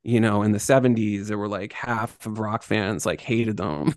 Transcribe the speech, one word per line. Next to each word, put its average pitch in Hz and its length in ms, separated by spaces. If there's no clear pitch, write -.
you 117 140
know, 104 240
in 107 80
the 104 80
seventies, 110 680
there 107 80
were, 104 100
like, 101 260
half 117 520
of 107 120
rock 107 240
fans, 104 440
like, 85 160
hated 113 360
them 90 380